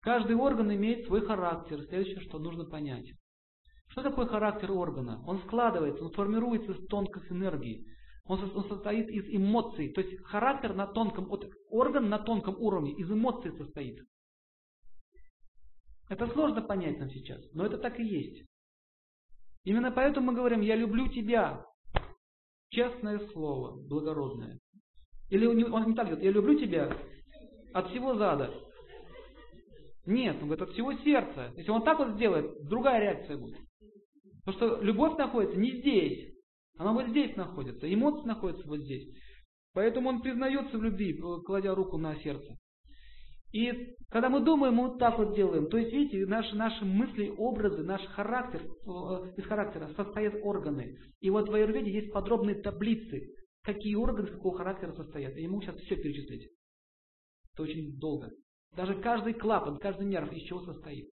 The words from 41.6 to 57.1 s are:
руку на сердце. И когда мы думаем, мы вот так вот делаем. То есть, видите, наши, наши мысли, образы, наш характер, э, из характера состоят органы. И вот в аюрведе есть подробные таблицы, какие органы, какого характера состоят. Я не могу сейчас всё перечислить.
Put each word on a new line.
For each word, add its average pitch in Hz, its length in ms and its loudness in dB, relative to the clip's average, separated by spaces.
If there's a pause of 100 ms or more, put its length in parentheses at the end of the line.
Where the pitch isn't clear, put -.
руку 185 240 0
на 156 200 -2
сердце. - 400 -8 (960)
И 240 420 -2 (140)
когда 240 200 2
мы 277 120 4
думаем, 277 340 6
мы 247 140 4
вот - 100 -8
так 233 180 6
вот 208 180 2
делаем. 165 340 4
То 220 80 2
есть, 233 160 2
видите, 202 320 2
наши, 214 300 -2
наши 226 280 -2
мысли, 202 540 2
образы, 208 460 0
наш 190 240 -2
характер, 247 540 -4
э, 185 760 -6
из 190 80 -8
характера 160 500 -4
состоят 208 480 -2
органы. 147 540 -2 (240)
И 190 80 2
вот 208 180 4
в 208 60 -2
аюрведе 214 380 4
есть 208 200 -2
подробные 202 500 0
таблицы, - 680 -2 (340)
какие 208 320 -2
органы, 214 320 2
какого - 300 -4
характера 180 360 -4
состоят. 143 420 -8
Я 156 60 -8
не 165 60 -4
могу 196 140 -4
сейчас 202 160 -8
всё - 180 -4
перечислить. 139 540 -8 (1040)